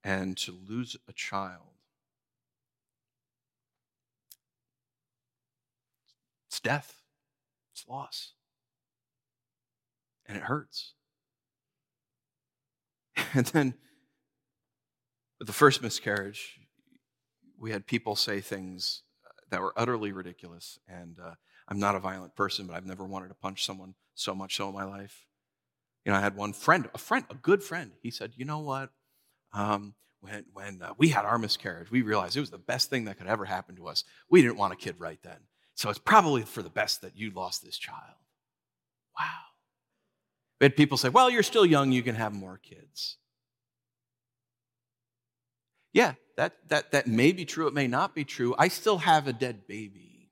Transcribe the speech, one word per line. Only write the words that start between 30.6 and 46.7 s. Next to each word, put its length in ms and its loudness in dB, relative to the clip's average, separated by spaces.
uh, 160 -12
we 100 6
had 160 2
our 140 2
miscarriage, 520 -4
we 120 2
realized 340 0
it 40 -2
was 100 -6
the 80 -18
best 320 -4
thing 160 -2
that 120 -12
could 80 -14
ever 180 0
happen 320 -8
to 120 -14
us. 160 -4
We 140 10
didn't 140 4
want 160 2
a 40 -10
kid 220 -10
right 240 -10
then. 160 -20
So 160 -4
it's 80 -4
probably 440 6
for 200 -10
the 80 -12
best 320 -2
that 140 -16
you 140 -8
lost 340 -8
this 140 -12
child." 380 -16
Wow. 200 -6
We 40 8
had 120 8
people 220 6
say, 100 2
"Well, 220 8
you're 120 4
still 240 6
young, 260 6
you 100 2
can 140 -2
have 180 -2
more 240 -12
kids." 580 -14
Yeah, 220 6
that, 320 -2
that, 240 0